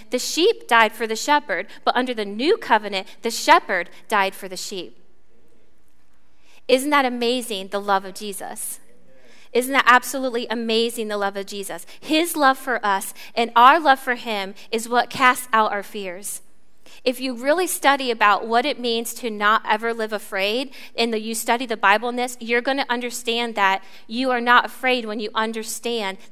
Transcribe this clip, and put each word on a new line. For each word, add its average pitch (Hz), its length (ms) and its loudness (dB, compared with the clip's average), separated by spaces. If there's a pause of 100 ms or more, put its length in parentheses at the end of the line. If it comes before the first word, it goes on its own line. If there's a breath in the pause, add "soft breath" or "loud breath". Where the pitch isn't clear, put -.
(120)
the 247 80 0
sheep - 480 0
died 226 240 6
for 233 160 -6
the 220 80 -4
shepherd, 220 520 0 (180 loud breath)
but 240 100 2
under 254 180 0
the 214 120 -4
new 233 320 0
covenant, 208 500 0 (140 loud breath)
the 247 100 -4
shepherd 226 580 4 (200 loud breath)
died 196 260 2
for 190 140 -12
the 185 80 -10
sheep." - 420 -10 (1700 soft breath)
Isn't 262 240 4
that 285 140 6
amazing, 233 640 -2
the 202 120 -2
love 196 240 2
of 190 80 -10
Jesus? - 680 -10 (720 soft breath)
Isn't 254 220 0
that 262 120 6
absolutely 254 600 2
amazing, 226 640 0
the 208 80 -2
love 196 200 -2
of 196 80 -6
Jesus? 196 400 -10 (140 loud breath)
His 320 360 0
love 269 220 4
for 240 260 -4
us 202 300 0 (220 loud breath)
and 233 200 0
our 262 240 10
love 269 200 6
for 247 160 -2
him 208 400 -6 (160 loud breath)
is 226 180 -2
what 240 220 2
casts 254 420 4
out 220 180 4
our 202 120 -2
fears. 196 580 -10 (640 loud breath)
If 254 160 0
you 254 160 -4
really 302 320 2
study 277 420 2
about 214 380 4
what 233 180 2
it 277 140 -2
means 233 340 -2
to 247 160 -8
not 214 400 4
ever 226 240 0
live 220 180 -4
afraid, 208 600 -2 (240 loud breath)
and 233 160 0
that 220 80 -2
you 220 140 -6
study 240 320 0
the 220 100 -4
Bible 214 320 4
in 240 60 -4
this, 247 240 -4
you're 240 220 0
gonna 269 280 0
understand 240 640 -2
that 196 300 2 (240 loud breath)
you 254 240 -2
are 240 100 0
not 240 240 6
afraid 254 400 0
when 214 140 -6
you 208 160 -6
understand 220 840 -4 (140 soft breath)